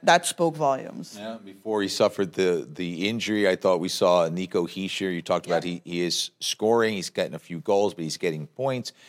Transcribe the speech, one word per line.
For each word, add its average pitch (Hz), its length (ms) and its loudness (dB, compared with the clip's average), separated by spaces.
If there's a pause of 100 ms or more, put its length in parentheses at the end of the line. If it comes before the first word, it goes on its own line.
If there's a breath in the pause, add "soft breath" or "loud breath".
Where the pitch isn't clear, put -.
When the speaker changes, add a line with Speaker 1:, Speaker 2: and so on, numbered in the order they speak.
Speaker 1:
that 175 220 6
spoke 165 300 0
volumes. 139 600 -2
Speaker 2:
Yeah, 110 280 -10
before 104 360 -2
he 98 80 2
suffered 98 440 2
the, 87 420 2
the 87 340 -4
injury, 104 400 0
I 92 60 4
thought 92 240 2
we 90 100 -2
saw 87 400 4
Nico 87 380 -2
Hischier. 95 480 -4
You 85 80 -6
talked 87 240 -2
about 85 180 0
Speaker 1:
Yeah. 87 200 -6
Speaker 2:
he, 85 80 -14
he 87 100 -2
is - 280 -2 (100)
scoring, 110 540 0
he's 90 160 -6
getting 92 240 -4
a 80 40 -10
few 85 220 -12
goals, 101 340 2
but 85 80 -8
he's 80 140 -4
getting 78 320 -4
points. 127 440 -6 (160 soft breath)